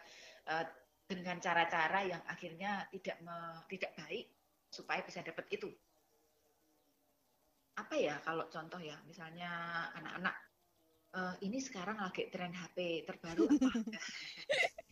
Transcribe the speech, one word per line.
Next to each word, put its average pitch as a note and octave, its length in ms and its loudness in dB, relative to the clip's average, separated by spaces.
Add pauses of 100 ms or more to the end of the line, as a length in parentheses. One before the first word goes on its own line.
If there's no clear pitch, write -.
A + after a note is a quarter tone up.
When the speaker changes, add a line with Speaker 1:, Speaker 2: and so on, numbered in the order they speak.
(440)
Speaker 1:
eh, D#3+ 180 2 (420)
dengan F3+ 380 -2
cara-cara E3+ 640 6
yang F3 180 -2
akhirnya F3 640 -4
tidak F#3+ 300 -6
me-, E3+ 480 -8
tidak F#3 300 -4
baik E3+ 340 -6 (380)
supaya F3 340 -2
bisa F3+ 180 -8
dapat E3 300 -6
itu. G#3 160 -2 (2000)
Apa G#3+ 200 -2
ya D3 240 4
kalau D#3+ 260 0
contoh E3 320 -8
ya, D3+ 240 -8
misalnya E3 460 -10 (440)
anak-anak, E3+ 420 -2 (800)
eh, F#3 300 0
ini G#3 160 0
sekarang G#3 400 -2
lagi F#3 300 0
tren F3 240 -4
H F3+ 180 -6
P - 80 -4 (240)
terbaru E3+ 460 4
apa? C4 200 8
Speaker 2:
<laughs> - 1200 0